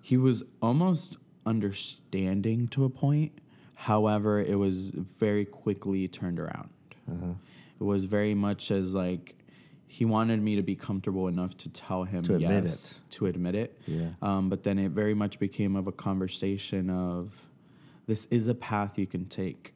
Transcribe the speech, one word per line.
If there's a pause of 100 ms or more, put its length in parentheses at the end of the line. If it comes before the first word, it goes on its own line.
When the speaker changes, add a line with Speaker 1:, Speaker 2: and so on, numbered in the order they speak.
Speaker 1:
he
was (180)
almost (300)
understanding
to
a
point. (420)
However,
it
was (280)
very
quickly
turned
around. (420)
Speaker 2:
Uh-huh. (460)
Speaker 1:
It
was
very
much
as,
like, (560)
he
wanted
me
to
be
comfortable
enough
to
tell
him
Speaker 2:
To
admit
Speaker 1:
yes,
Speaker 2:
it.
Speaker 1:
to
admit
it.
Speaker 2:
Yeah. (120)
Speaker 1:
Um,
but
then
it
very
much
became
of
a
conversation
of, (760)
"This
is
a
path
you
can
take."